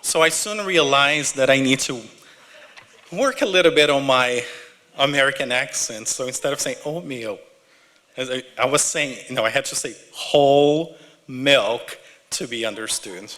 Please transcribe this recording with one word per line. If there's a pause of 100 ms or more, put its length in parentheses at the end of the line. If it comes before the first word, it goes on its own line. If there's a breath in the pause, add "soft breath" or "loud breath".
So
I
soon
realized
that
I
need
to (1120 loud breath)
work
a
little
bit
on
my (540 loud breath)
American
accent.
So
instead
of
saying
oatmeal, (800 soft breath)
as
I, (160)
I
was
saying, (100)
you
know,
I
had
to
say (180)
whole (320 loud breath)
milk (320 loud breath)
to
be
understood.